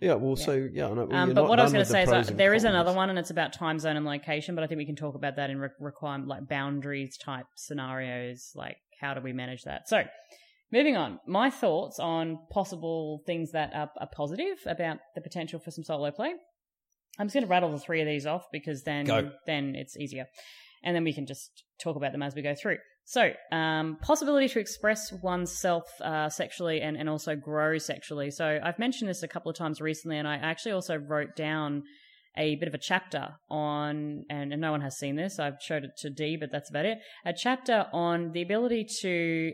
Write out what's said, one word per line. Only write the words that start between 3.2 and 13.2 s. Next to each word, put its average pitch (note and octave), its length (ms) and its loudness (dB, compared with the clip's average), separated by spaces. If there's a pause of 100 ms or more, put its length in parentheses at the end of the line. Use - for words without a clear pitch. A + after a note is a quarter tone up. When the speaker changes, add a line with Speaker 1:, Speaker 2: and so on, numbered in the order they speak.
Speaker 2:
about E3 240 0
time D#3+ 240 0
zone D#3 180 0
and D3+ 80 0
location, D3 520 -2
but D#3+ 80 0
I - 20 -2
think D#3 120 -2
we D3 60 -2
can D3 120 -6
talk D3 180 -4
about C#3 220 -4
that C#3+ 120 0
in C#3 100 -4
re-, C3+ 100 -2 (120)
requirement, C#3 480 -6
like, C#3 200 -6
boundaries C#3 680 -2
type C3 300 -8 (100)
scenarios, B2+ 1000 -6
like, - 200 -10 (240)
how C#3 140 -4
do C3+ 80 -6
we B2+ 100 -4
manage B2+ 300 -6
that? - 260 -8
So, G#3 140 4 (680)
moving C4 280 4
on, B2 280 -2
my G3 220 4
thoughts G3 500 0
on E3 400 0 (120)
possible E3 760 -2